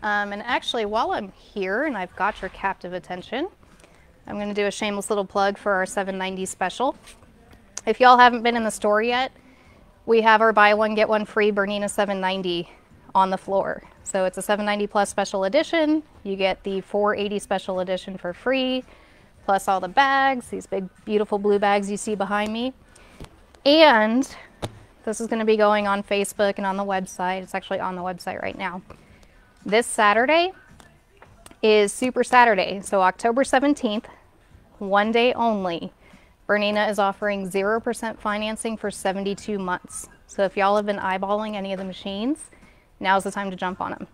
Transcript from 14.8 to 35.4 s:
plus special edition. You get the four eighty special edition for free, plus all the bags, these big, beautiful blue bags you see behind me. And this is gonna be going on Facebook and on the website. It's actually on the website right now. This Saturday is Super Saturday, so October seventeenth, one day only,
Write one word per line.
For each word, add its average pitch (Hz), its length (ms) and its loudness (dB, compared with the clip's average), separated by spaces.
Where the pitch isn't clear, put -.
plus 202 240 0
special 196 340 -2
edition. 311 580 2
You 196 140 -6
get 190 260 0
the 196 180 -4
four 208 360 -2
eighty 202 220 -4
special 190 420 -4
edition 185 360 -6
for 175 160 -8
free, 254 520 -2
plus 196 220 0
all 190 140 0
the 185 80 -8
bags, 269 600 2
these 190 180 -12
big, 196 220 -6
beautiful 208 340 -2
blue 202 200 2
bags 202 320 0
you 208 60 -4
see 214 180 -4
behind 208 380 -4
me. 240 200 -6
And 262 640 6
this 220 160 -6
is 226 60 -6
gonna 226 180 -2
be 214 120 6
going 208 320 4
on 202 160 0
Facebook 202 540 0
and 202 80 -4
on 190 100 -2
the 202 80 -2
website. 190 580 -4
It's 185 140 -10
actually 190 240 -4
on 185 160 -6
the 175 60 -8
website 180 380 -8
right - 160 -8
now. 185 240 -8
This 214 200 2
Saturday 254 680 2
is 214 300 4
Super 254 300 -2
Saturday, 226 600 4
so 196 200 0
October 233 400 2
seventeenth, 254 640 0
one 202 320 0
day 233 240 4
only, 190 580 -2